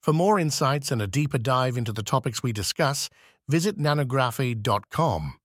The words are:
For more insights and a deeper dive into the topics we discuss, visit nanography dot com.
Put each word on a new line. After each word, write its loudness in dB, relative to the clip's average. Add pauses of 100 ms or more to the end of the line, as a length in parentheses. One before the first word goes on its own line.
For 0
more 4
insights 0
and 0
a 0
deeper -2
dive 0
into -4
the -6
topics -2
we -2
discuss, -2 (400)
visit 0
nanography 0
dot 0
com. 0